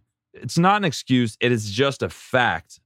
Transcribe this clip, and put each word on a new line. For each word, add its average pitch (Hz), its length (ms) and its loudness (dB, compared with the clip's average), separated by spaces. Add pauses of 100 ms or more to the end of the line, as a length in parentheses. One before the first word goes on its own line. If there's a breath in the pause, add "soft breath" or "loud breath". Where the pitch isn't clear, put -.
(340)
it's - 240 -6
not 190 180 4
an 208 80 -2
excuse. 123 560 0
It 123 120 2
is 107 180 -2
just 131 320 -2
a 95 80 0
fact. - 760 -2